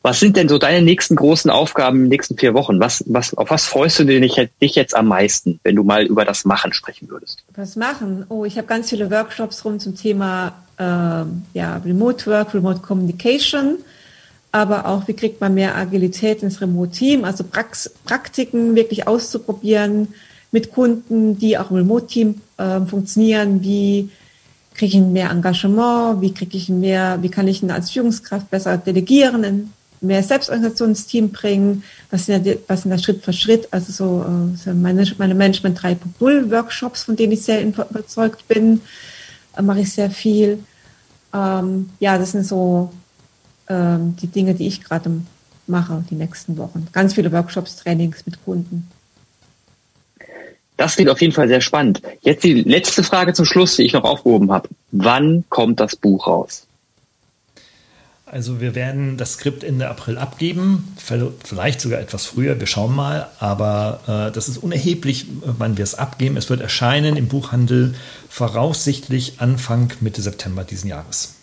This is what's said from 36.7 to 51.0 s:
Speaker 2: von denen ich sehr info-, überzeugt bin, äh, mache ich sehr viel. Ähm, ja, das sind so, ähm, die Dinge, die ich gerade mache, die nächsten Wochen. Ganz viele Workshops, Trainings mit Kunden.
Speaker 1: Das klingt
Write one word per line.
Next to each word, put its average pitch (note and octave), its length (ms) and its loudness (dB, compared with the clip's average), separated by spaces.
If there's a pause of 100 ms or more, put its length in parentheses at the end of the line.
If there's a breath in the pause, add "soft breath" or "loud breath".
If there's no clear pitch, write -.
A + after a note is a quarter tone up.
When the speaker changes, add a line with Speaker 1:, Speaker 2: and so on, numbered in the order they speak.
Speaker 2:
von A3 120 -2
denen A3 180 2
ich G#3+ 100 -2
sehr G#3+ 180 0
info-, G#3 260 -2
überzeugt A3 600 -4
bin, A3 340 4 (760 loud breath)
äh, - 60 -4
mache G3 200 2
ich G3 120 -2
sehr G3+ 160 0
viel. G#3 540 0 (680 soft breath)
Ähm, F#3+ 680 -2
ja, F#3+ 180 2
das F3+ 140 -2
sind G3 120 -2
so, F3+ 480 0 (760)
ähm, F3 520 0
die F3 80 -6
Dinge, F#3 280 0
die F3+ 100 -4
ich - 180 -6
gerade E3 280 -4 (560)
mache, E3+ 420 -2
die E3 60 -6
nächsten D#3+ 420 -8
Wochen. E3 340 -10
Ganz F#3+ 220 2
viele F3 180 0
Workshops, E3+ 440 -4
Trainings E3 500 -4
mit - 180 -14
Kunden. F3 440 -6 (1900 loud breath)
Speaker 1:
Das D#3+ 180 0
klingt D3+ 140 6